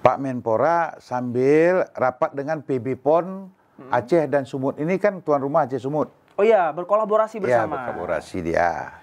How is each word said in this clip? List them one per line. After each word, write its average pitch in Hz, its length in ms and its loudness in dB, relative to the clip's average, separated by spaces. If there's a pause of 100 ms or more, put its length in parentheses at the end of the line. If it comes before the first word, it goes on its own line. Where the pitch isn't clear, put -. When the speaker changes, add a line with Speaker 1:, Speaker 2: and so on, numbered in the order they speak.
Speaker 1:
Pak 123 160 4
Menpora 135 800 0
sambil 135 960 2
rapat 127 400 -2
dengan 143 240 -4
P 135 160 -4
B 123 240 -6
pon 185 480 0 (320)
Speaker 2:
Hmm. 131 80 -20
Speaker 1:
Aceh 151 400 2
dan 139 160 0
Sumut. 135 320 -4
Ini 175 240 -2
kan 196 240 -2
tuan 143 160 2
rumah 143 240 0
Aceh 123 160 -4
Sumut. 139 320 -4 (240)
Speaker 2:
Oh 202 80 2
iya, 202 240 4
berkolaborasi 208 720 0
Speaker 1:
Iya, 120 240 2
Speaker 2:
bersama. 107 160 -6
Speaker 1:
berkolaborasi 85 640 -6
dia. 80 480 0 (100)